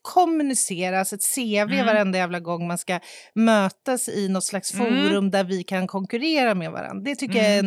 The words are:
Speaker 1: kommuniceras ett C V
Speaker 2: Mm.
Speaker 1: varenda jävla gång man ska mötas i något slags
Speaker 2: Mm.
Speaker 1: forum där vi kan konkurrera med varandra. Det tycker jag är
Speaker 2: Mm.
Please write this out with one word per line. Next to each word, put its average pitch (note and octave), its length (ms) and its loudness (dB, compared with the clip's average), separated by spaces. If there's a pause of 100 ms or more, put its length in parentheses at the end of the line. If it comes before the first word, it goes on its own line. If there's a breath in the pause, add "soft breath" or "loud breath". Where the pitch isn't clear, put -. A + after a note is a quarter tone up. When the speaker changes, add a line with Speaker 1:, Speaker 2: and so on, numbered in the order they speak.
Speaker 1:
kommuniceras A3 1120 0
ett G3+ 100 -8
C G#3 420 0
V G#3 80 -4
Speaker 2:
Mm. B3+ 120 2
Speaker 1:
varenda G#3 320 2
jävla F3+ 220 -2
gång E3+ 280 -6
man F3 100 -4
ska F3 220 -4 (360 loud breath)
mötas A3 720 2
i G3+ 200 -2
något F#3+ 160 0
slags - 280 -6
Speaker 2:
Mm. B3 120 0 (240)
Speaker 1:
forum G3 220 2
där G3 120 2
vi F3+ 200 -4
kan F#3 240 -2
konkurrera A#3 680 0
med E3 160 -4
varandra. - 380 -8
Det C#4+ 60 -4
tycker A#3 240 -2
jag G#3+ 80 4
är G#3 120 4
Speaker 2:
Mm. G3+ 80 2